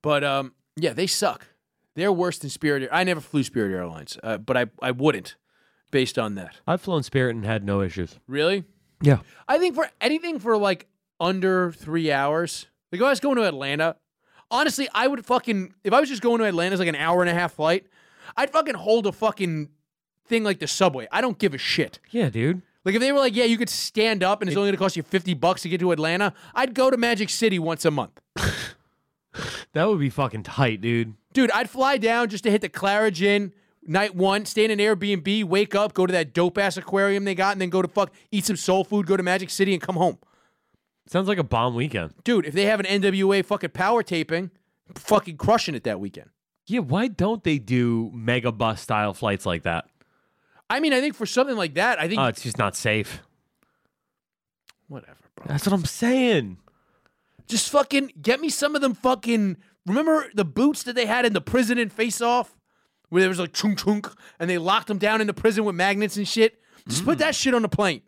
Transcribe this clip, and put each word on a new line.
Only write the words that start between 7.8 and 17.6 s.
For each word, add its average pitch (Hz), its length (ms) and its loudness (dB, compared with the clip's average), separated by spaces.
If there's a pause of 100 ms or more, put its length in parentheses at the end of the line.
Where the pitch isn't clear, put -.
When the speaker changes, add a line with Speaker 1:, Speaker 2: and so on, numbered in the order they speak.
Speaker 2:
issues. 90 440 -6
Speaker 1:
Really? 160 380 -2 (360)
Speaker 2:
Yeah. 143 180 6 (280)
Speaker 1:
I 285 120 2
think 339 180 0
for 302 120 -2 (120)
anything 311 400 -2
for, 220 160 2
like, 196 320 0 (320)
under 185 500 2
three 160 400 -2
hours, 147 560 0 (240)
like, 180 100 -4
if 247 60 4
I 285 40 4
was 233 100 0
going 277 160 2
to 233 80 2
Atlanta, 147 500 -2 (560)
honestly, 277 420 0
I 233 140 2
would 269 180 -2
fucking, 247 500 -2 (100)
if 196 80 0
I 262 80 6
was 302 80 2
just 247 140 -6
going 233 180 2
to 226 60 2
Atlanta, 180 280 0
it's 180 60 0
like 180 80 2
an 156 80 -2
hour 165 240 2
and 175 100 2
a 170 40 0
half 170 180 -2
flight, 165 340 0 (500)